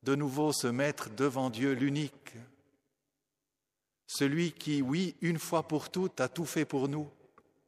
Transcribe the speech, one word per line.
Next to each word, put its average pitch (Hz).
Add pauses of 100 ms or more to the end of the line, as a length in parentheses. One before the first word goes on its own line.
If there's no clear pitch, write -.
de 135
nouveau 147
se 135
mettre 135
devant 131
Dieu 123
l'unique, 139 (1700)
celui 151
qui, 147
oui, 160
une 170
fois 160
pour 151
toutes, 185
a 127
tout 165
fait 151
pour 139
nous, 147 (580)